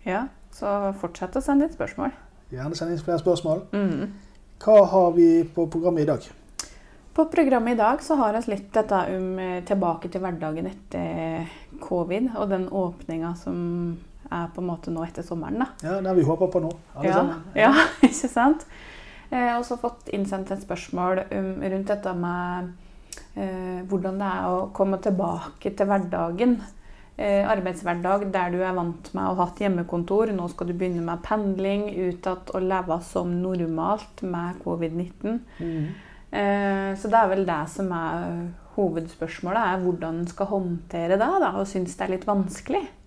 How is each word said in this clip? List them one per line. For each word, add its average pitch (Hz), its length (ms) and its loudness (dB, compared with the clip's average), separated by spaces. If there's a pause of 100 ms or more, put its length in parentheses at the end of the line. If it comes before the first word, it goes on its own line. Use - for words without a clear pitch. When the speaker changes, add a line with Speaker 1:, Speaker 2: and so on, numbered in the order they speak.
Speaker 1:
Ja, 208 220 -2 (260)
så 202 400 -2
fortsett 180 420 -8
å 285 60 0
sende 277 220 4
inn 330 100 0
spørsmål. - 380 -4 (400)
Speaker 2:
Gjerne 135 240 -6
send 165 160 -4
inn 170 80 -2
flere 170 200 0
spørsmål. 170 420 2 (120)
Speaker 1:
Mhm. 196 380 0 (480)
Speaker 2:
Hva 208 280 10
har 190 240 6
vi 165 320 8
på 165 260 0
programmet 170 320 2
i 147 40 4
dag? 147 140 2 (960)
Speaker 1:
På 320 100 6
programmet 262 480 4
i - 40 2
dag 233 240 4
så 320 140 0
har 226 180 2
vi 226 180 -2
litt 196 200 -6
dette 220 220 2
om, 185 460 0
eh, 180 220 -4
tilbake 175 500 0
til 185 100 -4
hverdagen 165 460 -4
etter 165 800 -6 (320)
covid, 185 580 -2
og 202 120 -2
den 185 200 -2
åpningen 175 680 -4
som 175 600 -4 (340)
er 170 220 -4
på - 60 -10
en 180 80 -4
måte 170 240 -6
nå 165 160 -4
etter 170 160 -10
sommeren, 170 340 -6
da. 254 80 0 (180)
Speaker 2:
Ja, 180 180 -2
den 190 140 0
vi 170 80 8
håper 165 280 2
på 175 100 2
nå, 160 100 -2 (240)
alle 143 120 -2
Speaker 1:
Ja, 175 60 4
Speaker 2:
sammen. 285 280 4 (140)
Speaker 1:
ja, 226 180 8 (200)
<laughs> - 100 2
ikke 247 260 4
sant? 285 360 4 (680)
Eh, 240 260 2
og 240 80 -2
så 240 140 -4
fått - 340 -6
innsendt 196 380 -2
et 196 100 -4
spørsmål 269 720 -2
om, 190 300 -4
rundt 196 260 -2
dette 202 280 -2
med, 180 560 -4 (640)
eh, 185 520 -6
hvordan 190 320 -2
det 202 80 -2
er 185 200 -2
å 185 240 -2
komme 196 300 2
tilbake 180 720 -2
til 202 120 2
hverdagen. 196 720 2 (580)
Eh, 202 300 4
arbeidshverdag 185 840 0
der 180 200 0
du 180 100 0
er 185 120 0
vant 170 420 -4
med 190 80 -2
å 185 120 0
ha 180 100 2
hatt - 120 -8
hjemmekontor. 185 800 0
Nå 175 160 -2
skal 175 160 -6
du 175 60 -4
begynne 175 300 -2
med 170 200 -4
pendling, 202 760 0
ut 180 300 -2
at 180 260 -4
å 190 80 0
leve 185 400 0
som 175 400 -2
normalt 180 800 -2
med 175 420 -4
covid 170 300 -2
nitten. 190 460 -4 (200)
Speaker 2:
Mhm. 160 280 -4 (440)
Speaker 1:
Eh, 202 640 0
så - 140 -12
det 208 40 2
er 226 140 6
vel 190 180 2
det 160 240 -2
som 190 220 -4
er 170 580 -4 (260)
hovedspørsmålet, 170 840 -2
er 190 260 2
hvordan 170 360 -2
en 175 80 -2
skal 196 180 -4
håndtere 175 640 -4
det, 196 100 4
da, 285 380 2
og 196 80 -2
synes 185 320 -4
det - 40 -6
er 185 160 -2
litt 190 80 -8
vanskelig. 208 600 -2 (200)